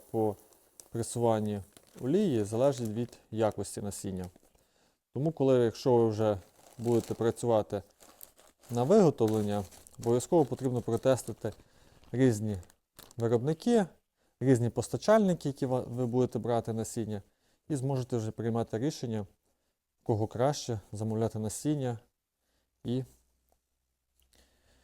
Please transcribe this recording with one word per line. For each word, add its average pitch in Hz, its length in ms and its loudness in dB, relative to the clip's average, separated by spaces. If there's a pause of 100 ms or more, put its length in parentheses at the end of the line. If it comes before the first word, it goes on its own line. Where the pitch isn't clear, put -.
(120)
по 107 240 0 (560)
пресуванні 110 720 -2 (400)
олії 143 420 0
залежить 120 460 0
від 117 280 -6 (140)
якості 107 500 -2
насіння. 95 440 -8 (880)
Тому, 147 180 -2
коли, 135 280 4
якщо 120 360 2
ви 117 140 6
вже 107 280 2 (400)
будете 117 360 0
працювати 110 720 0 (840)
на 120 140 0
виготовлення, 110 800 4 (360)
обов'язково 123 460 2
потрібно 123 360 -2
протестити 117 720 -2 (580)
різні 110 460 2 (600)
виробники, 160 680 2 (540)
різні 120 300 4
постачальники, 180 800 2
які 135 160 -4
ва-, 127 160 0
ви 117 240 -4
будете 123 340 0
брати 113 340 -2
насіння, 107 480 -6 (460)
і 151 80 -4
зможете 127 420 -2
вже 110 140 -4
приймати 113 460 -4
рішення, 117 440 -4
в - 840 -20
кого 110 240 -2
краще 123 520 -2 (120)
замовляти 110 480 -4
насіння 123 600 -4 (840)
і 127 200 -4 (1800)